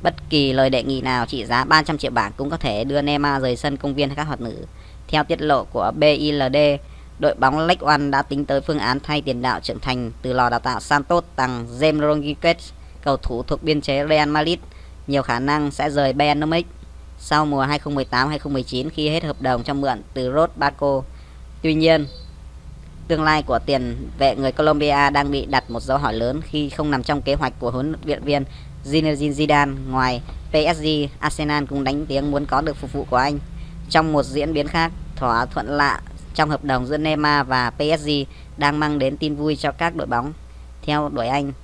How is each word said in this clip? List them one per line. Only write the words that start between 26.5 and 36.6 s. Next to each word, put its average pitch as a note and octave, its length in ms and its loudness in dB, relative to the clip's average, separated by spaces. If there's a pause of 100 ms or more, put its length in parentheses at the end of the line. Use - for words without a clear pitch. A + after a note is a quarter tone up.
không D3+ 220 -2
nằm C3 120 0
trong D3 180 0
kế C3+ 120 0
hoạch C#3+ 260 0
của A#2+ 120 -2
huấn C#3 240 -2 (100)
luyện D3 180 -4
viên C#3+ 200 2 (420)
Zinedine D3 480 2
Zidane. C#3+ 420 4 (140)
Ngoài B2+ 320 0 (300)
P - 20 -8
S D#3 280 2
G, D3+ 60 0 (320)
Arsenal D3 460 0
cũng C#3 180 -2
đánh C#3+ 220 -2
tiếng C#3 260 0
muốn C#3+ 140 0
có C#3 160 0
được D3+ 140 -2
phục C3 180 -10
vụ C#3+ 160 -4
của B2+ 60 0
anh. C#3+ 240 2 (500)
Trong D#3+ 240 4
một C#3+ 100 4
diễn C#3+ 300 -2
biến D3 140 0
khác, E3 240 0 (240)
thỏa A#2+ 300 2
thuận C3 220 -6
lạ C#3+ 340 2 (340)
trong D#3 140 2
hợp C#3+ 140 -2